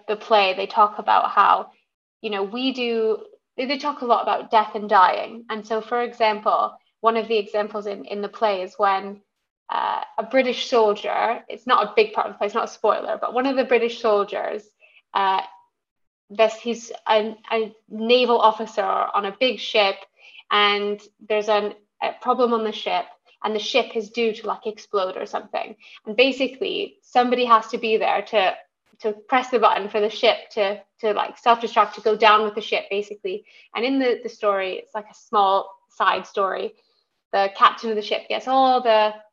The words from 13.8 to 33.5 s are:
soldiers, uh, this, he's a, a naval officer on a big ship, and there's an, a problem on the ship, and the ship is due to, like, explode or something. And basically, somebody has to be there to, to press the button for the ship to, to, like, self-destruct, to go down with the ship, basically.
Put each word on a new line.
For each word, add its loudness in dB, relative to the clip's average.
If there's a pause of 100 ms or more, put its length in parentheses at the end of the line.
soldiers, 0 (500)
uh, 0 (880)
this, 2
he's -8 (180)
a, 0 (160)
a -4 (140)
naval 2
officer 2
on -2
a -8
big 0
ship, 0 (540)
and 0 (260)
there's 0
an, 0 (280)
a -2
problem 0
on 0
the -4
ship, -4 (380)
and -2
the -2
ship -2
is -6
due -2
to, -12
like, -6
explode -4
or -8
something. -8 (300)
And -10
basically, 0
somebody 0
has 4
to -6
be 0
there 0
to, 0 (440)
to -4
press -2
the 2
button 2
for -2
the 2
ship 0
to, -2 (200)
to, 0
like, -2
self-destruct, 2
to -14
go 2
down 6
with -4
the -6
ship, -4
basically. -8 (320)